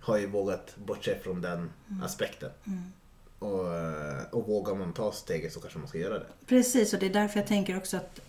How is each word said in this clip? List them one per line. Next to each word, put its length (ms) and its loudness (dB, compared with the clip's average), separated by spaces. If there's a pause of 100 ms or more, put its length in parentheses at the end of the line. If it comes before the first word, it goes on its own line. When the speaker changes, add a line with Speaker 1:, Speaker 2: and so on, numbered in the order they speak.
Speaker 1:
har 160 2
ju 100 2
vågat 500 -2
bortse 460 -2
från 200 -2
den 280 -2 (200)
Speaker 2:
Mm. 140 -4
Speaker 1:
aspekten. 460 -4 (160)
Speaker 2:
Mm. 160 -4 (560)
Speaker 1:
Och, 380 -2
eh, 540 -4
och 160 0
vågar 280 2
man 180 -2
ta 200 -2
steget 400 -4
så 80 -10
kanske 180 -12
man 100 -8
ska 100 -6
göra 200 -2
det. 80 -10 (200)
Speaker 2:
Precis, 460 8
och 80 4
det 60 4
är 60 2
därför 280 4
jag 60 2
tänker 300 2
också 200 -4
att 320 -8